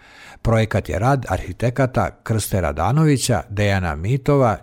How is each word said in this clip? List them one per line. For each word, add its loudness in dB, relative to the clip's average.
Projekat 0
je -4
rad 0
arhitekata -2
Krste -2
Radanovića, 2
Dejana 0
Mitova, 2